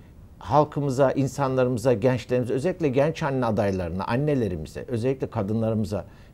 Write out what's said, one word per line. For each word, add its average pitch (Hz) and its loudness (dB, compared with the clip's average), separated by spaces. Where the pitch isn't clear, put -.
halkımıza, 143 2
insanlarımıza, 131 0
gençlerimize, 123 0
özellikle 160 0
genç 139 0
anne 131 0
adaylarına, 95 0
annelerimize, 117 -2
özellikle 127 -2
kadınlarımıza 107 -2